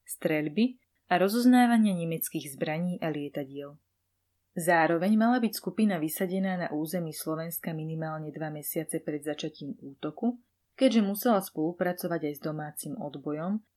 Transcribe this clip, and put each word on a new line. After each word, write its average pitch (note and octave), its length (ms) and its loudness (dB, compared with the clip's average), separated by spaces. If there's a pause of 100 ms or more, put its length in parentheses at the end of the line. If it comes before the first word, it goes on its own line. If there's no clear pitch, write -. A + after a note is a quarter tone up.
streľby D#3 720 0 (320)
a F3+ 80 4
rozoznávanie A#3 720 6
nemeckých E3 640 -4
zbraní E3 480 -2
a E3 80 -2
lietadiel. C#3+ 720 -8 (720)
Zároveň E3+ 640 4
mala A#3+ 240 4
byť A3 160 0
skupina G3+ 400 0
vysadená F#3 640 -2
na D#3+ 160 -2
území D#3+ 400 -4
Slovenska E3 560 -6
minimálne D#3 640 -6
dva D#3 160 -6
mesiace D#3 480 -6
pred D3 240 -6
začatím D3+ 560 -8
útoku, D#3 560 -4 (400)
keďže A3+ 240 4
musela G3+ 400 2
spolupracovať F3 880 -2
aj D3 80 -6
s - 80 -20
domácim D3+ 560 -8
odbojom D3+ 640 -4 (120)